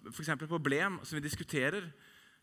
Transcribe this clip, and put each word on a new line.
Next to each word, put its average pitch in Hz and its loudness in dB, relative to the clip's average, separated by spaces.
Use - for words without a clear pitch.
for 151 -6
eksempel, 156 -2
problem 165 2
som 156 -6
vi 147 -2
diskuterer, 156 0